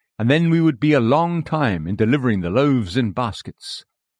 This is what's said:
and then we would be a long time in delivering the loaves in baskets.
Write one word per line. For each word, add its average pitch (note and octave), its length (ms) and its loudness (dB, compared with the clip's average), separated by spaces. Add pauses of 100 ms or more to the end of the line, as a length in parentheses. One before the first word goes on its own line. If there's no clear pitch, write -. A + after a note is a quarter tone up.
(200)
and A2+ 100 0
then E3 200 2
we E3 120 2
would D3+ 180 2
be D3+ 140 2
a C#3 60 4
long D#3+ 420 2
time A2 460 -2
in F#2+ 80 -4
delivering A#2 460 0
the E2+ 80 -4
loaves A#2+ 480 0
in A#2 140 0
baskets. - 720 -10 (340)